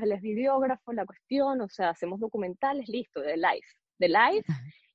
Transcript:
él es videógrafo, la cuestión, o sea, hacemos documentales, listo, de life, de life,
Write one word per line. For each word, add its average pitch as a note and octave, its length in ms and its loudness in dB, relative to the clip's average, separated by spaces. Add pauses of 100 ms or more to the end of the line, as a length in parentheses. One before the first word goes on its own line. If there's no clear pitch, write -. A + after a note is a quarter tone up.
él G#3+ 100 2
es F#3+ 100 -4
videógrafo, B3+ 720 0
la G#3 140 -4
cuestión, C4+ 540 -2
o G3+ 80 -4
sea, F3 220 0
hacemos F3 300 -6
documentales, A3 680 -4
listo, A3 320 -6
de D3 160 -2
life, E3 320 0 (300)
de F3+ 100 4
life, C4 400 4 (460)